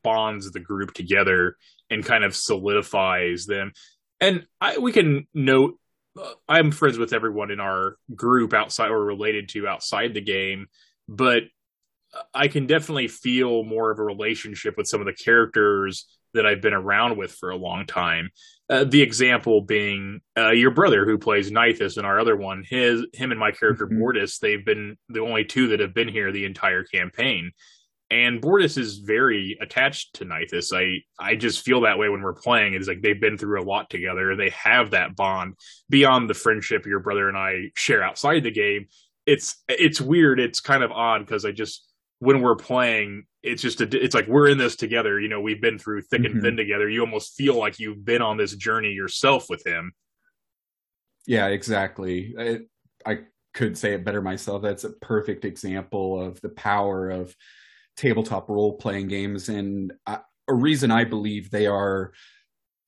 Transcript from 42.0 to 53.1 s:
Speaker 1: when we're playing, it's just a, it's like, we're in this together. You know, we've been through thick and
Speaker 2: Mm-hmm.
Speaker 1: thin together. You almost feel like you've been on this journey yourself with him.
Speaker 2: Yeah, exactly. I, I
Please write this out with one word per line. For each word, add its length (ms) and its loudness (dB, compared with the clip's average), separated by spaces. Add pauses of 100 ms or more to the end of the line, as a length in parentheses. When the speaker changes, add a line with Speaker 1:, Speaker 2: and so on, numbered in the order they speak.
Speaker 1:
when 220 6
we're 140 6
playing, 720 -2 (180)
it's 180 -6
just 200 -2
a, 220 0
it's 120 0
like, 120 2
we're 200 6
in 100 6
this 200 0
together. 420 0
You 80 -4
know, 140 -4
we've 200 -4
been 160 0
through 260 -8
thick 200 0
and 120 -2
Speaker 2:
Mm-hmm. 60 0
Speaker 1:
thin 160 0
together. 320 -2
You 120 -2
almost 340 -6
feel 240 2
like 180 -4
you've 280 -12
been 160 2
on 160 -2
this 180 -2
journey 380 -2
yourself 560 0
with 180 -8
him. 240 -6 (1400)
Speaker 2:
Yeah, 200 0
exactly. 920 -4
I, 220 -4 (460)
I 140 -4 (340)